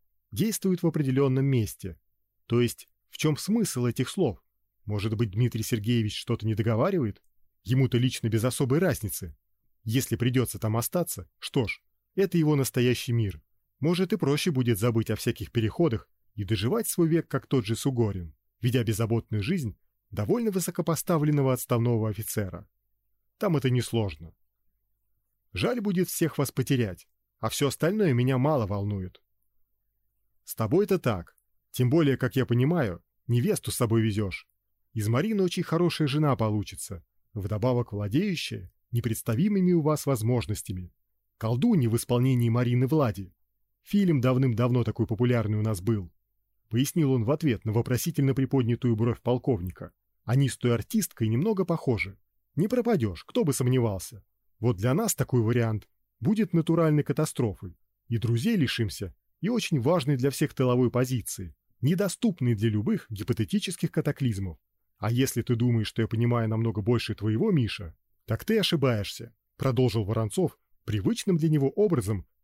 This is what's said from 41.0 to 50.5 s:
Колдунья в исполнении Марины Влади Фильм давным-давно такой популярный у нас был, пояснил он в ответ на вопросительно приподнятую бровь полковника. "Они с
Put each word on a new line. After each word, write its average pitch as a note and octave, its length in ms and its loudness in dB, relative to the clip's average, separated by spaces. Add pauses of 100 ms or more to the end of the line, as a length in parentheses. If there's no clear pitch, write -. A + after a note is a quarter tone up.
Колдунья B2 500 2
в A2+ 80 2
исполнении A#2+ 540 2
Марины A#2+ 360 2
Влади A#2 460 0 (500)
Фильм F3+ 380 2
давным-давно B2+ 640 2
такой A2 220 -2
популярный A2+ 520 0
у G#2+ 40 0
нас A2 180 -2
был, G2+ 320 -2 (560)
пояснил C3+ 440 2
он B2 120 2
в G#2+ 60 0
ответ D3 340 0
на A2 80 -2
вопросительно B2+ 640 0
приподнятую A#2+ 640 2
бровь A2+ 240 0
полковника. A2 720 -2 (320)
"Они C3 240 2
с - 80 -6